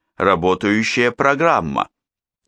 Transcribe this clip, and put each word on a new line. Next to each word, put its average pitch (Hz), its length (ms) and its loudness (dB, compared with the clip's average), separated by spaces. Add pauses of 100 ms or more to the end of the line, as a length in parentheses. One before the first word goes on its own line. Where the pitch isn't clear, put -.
(160)
работающая 101 960 0
программа. 135 760 -2 (600)